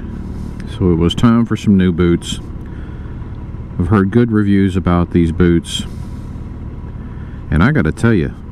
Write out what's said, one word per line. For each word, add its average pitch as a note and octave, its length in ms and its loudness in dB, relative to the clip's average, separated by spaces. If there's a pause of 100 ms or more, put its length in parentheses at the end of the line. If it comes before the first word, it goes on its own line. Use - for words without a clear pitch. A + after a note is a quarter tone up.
(760)
So F2+ 140 2
it D#2+ 80 2
was F2 160 2
time A#2 300 4
for G#2+ 100 -2
some G2+ 200 2
new F#2 160 4
boots. E2+ 480 0 (1400)
I've F2 80 0
heard G2 240 2
good A#2 200 4
reviews G2 460 4
about F2 340 2
these E2+ 220 4
boots, E2+ 520 2 (1700)
and D2+ 100 4
I C#3 120 4
gotta D#2 180 2
tell A#2 220 2
you, D2+ 180 2 (200)